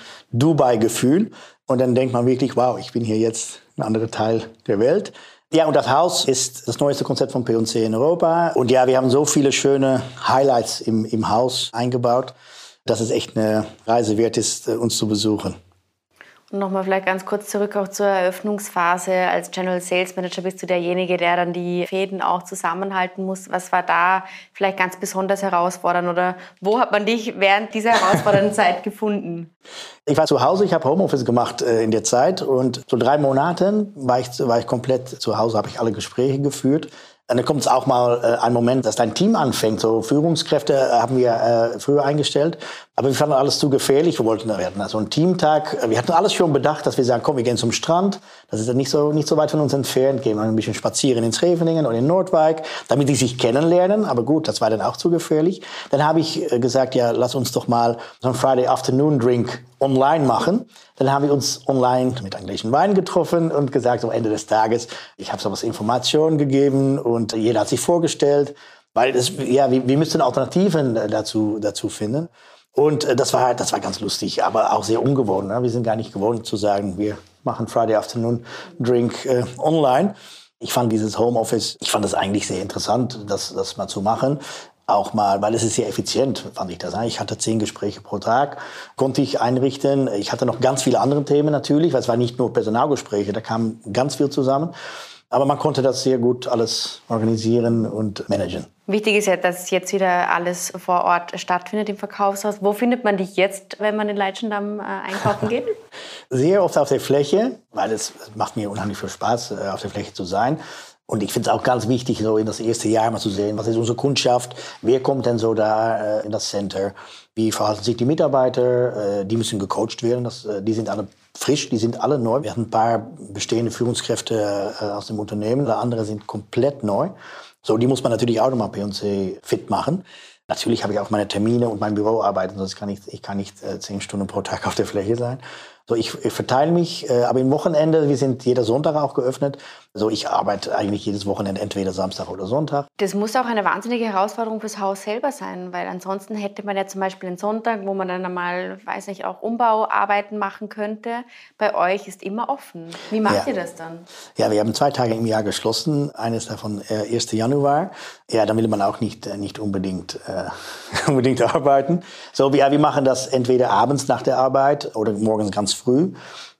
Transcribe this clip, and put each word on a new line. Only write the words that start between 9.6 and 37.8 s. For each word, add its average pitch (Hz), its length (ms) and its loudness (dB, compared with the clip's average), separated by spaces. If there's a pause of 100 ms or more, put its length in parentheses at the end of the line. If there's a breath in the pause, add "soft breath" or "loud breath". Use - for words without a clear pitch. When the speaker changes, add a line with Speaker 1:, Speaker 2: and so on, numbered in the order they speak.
Speaker 1:
Highlights 131 540 2
im, 110 240 0
im 107 240 -2
Haus 120 420 0
eingebaut, 123 640 0 (520 loud breath)
dass 113 140 0
es 113 120 0
echt 117 260 -2
eine 107 280 2 (200)
Reise 113 320 2
wert 113 200 2
ist, - 300 -4
äh, 117 40 -2
uns 117 260 -2
zu 113 100 -2
besuchen. 104 480 0 (920 loud breath)
Speaker 2:
Und 202 100 -6
nochmal 190 260 -2
vielleicht 190 200 0
ganz 190 200 0
kurz 208 240 -4
zurück 208 260 -2
auch 196 140 -2
zur 202 160 -2
Eröffnungsphase. 185 1080 0
Als 180 400 0
General 180 300 -2
Sales 180 340 -2
Manager 180 280 -6
bist 190 180 -6
du 180 40 -8
derjenige, 180 520 0
der 175 180 2
dann 175 160 0
die 175 340 -2
Fäden 190 360 -4
auch 175 220 -2
zusammenhalten 190 840 -4
muss. 190 260 -8
Was 180 220 -4
war 180 100 2
da 180 400 2 (300 loud breath)
vielleicht 196 240 -2
ganz 180 180 0
besonders 190 460 -2
herausfordernd 175 640 0
oder 180 300 0 (240 loud breath)
wo 208 180 2
hat 233 140 2
man 208 120 0
dich 226 320 -2
während 196 360 2
dieser 226 180 2
herausfordernden 202 640 4
<laughs> - 0 -
Zeit 180 300 2
gefunden? 170 720 -4 (520 loud breath)
Speaker 1:
Ich 147 100 2
war 156 100 6
zu 135 160 4
Hause, 185 220 4
ich 175 100 2
hab 160 120 0
Homeoffice 147 400 2
gemacht, 120 360 0
äh, 113 220 2
in 110 80 2
der 110 140 0
Zeit 143 360 2
und 127 480 0
so 131 60 2
drei 123 220 4
Monaten 175 760 2
war 127 260 0
ich, 123 80 -8 (100)
war 117 180 2
ich 117 100 -2
komplett 127 420 -2
zu - 280 -4
Hause, 113 200 2
hab 104 100 -2
ich - 140 -8
alle 113 100 0
Gespräche 127 480 -2
geführt. 143 480 0 (420 loud breath)
Und 120 60 2
dann 123 100 0
kommt's 147 220 0
auch 127 200 2